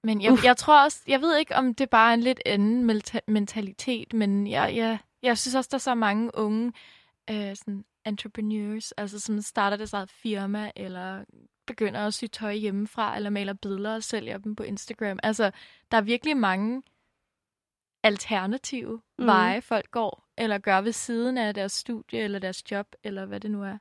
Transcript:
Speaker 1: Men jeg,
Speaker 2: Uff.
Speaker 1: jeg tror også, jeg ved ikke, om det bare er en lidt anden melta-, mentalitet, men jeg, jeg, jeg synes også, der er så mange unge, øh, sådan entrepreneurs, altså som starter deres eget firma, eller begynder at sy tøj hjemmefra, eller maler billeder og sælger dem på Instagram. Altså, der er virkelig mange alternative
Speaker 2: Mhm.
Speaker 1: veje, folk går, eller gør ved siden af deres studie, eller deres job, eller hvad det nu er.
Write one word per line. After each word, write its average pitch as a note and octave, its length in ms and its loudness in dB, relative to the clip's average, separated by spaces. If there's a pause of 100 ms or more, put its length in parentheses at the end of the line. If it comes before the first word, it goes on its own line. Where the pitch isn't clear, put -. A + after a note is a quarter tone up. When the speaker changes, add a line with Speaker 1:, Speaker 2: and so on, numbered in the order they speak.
Speaker 1:
Men A3 180 2
jeg, A3 100 8
Speaker 2:
Uff. B3+ 120 8
Speaker 1:
jeg B3 140 8
tror D4 260 10
også, - 240 2
jeg C4 140 4
ved D#4+ 160 4
ikke, D#4 180 0
om B3+ 200 2
det C4+ 140 0
bare A3+ 200 8
er A#3 40 6
en A#3 80 4
lidt B3+ 240 2
anden G#3+ 460 2
melta-, G#3+ 360 -2
mentalitet, G#3+ 880 -2
men G3+ 340 2
jeg, G#3+ 280 0
jeg, A3+ 220 0 (260)
jeg A#3+ 140 2
synes B3+ 180 -4
også, C4 160 2
der C#4+ 40 -2
er C4 40 0
så B3+ 160 -2
mange A3 400 0
unge, A3 380 -2 (560)
øh, G#3 260 -6
sådan G3+ 300 -12 (200)
entrepreneurs, G#3+ 880 -6
altså G#3 280 -10
som G#3+ 220 -4
starter G3+ 360 0
deres G#3+ 160 -10
eget G3 160 -6
firma, G#3 680 -6
eller F#3+ 480 -10 (440)
begynder G#3 400 -4
at G#3+ 60 -4
sy - 180 -8
tøj G#3+ 220 -6
hjemmefra, G#3 640 -4
eller G#3 140 -4
maler G3+ 240 -4
billeder G3+ 420 -6
og A3 80 -8
sælger G#3+ 340 -6
dem G#3+ 180 -8
på G#3+ 80 -10
Instagram. G3+ 600 -6
Altså, G#3+ 280 2 (400)
der A#3 60 4
er A3 40 6
virkelig B3 360 0
mange G#3+ 460 0 (1200)
alternative A3 960 -2 (160)
Speaker 2:
Mhm. B3+ 100 2
Speaker 1:
veje, F#3+ 340 4
folk - 300 -4
går, - 360 -4 (100)
eller G#3+ 200 -2
gør G3 240 2
ved A3 100 -2
siden A#3+ 460 -2
af G#3+ 160 -2
deres G3 180 -4
studie, - 480 -8
eller G3+ 200 -4
deres F#3 320 -8
job, G3+ 160 -6 (160)
eller G3 220 -8
hvad G3+ 140 -10
det G#3+ 120 -6
nu G3+ 120 -6
er. G3 180 -10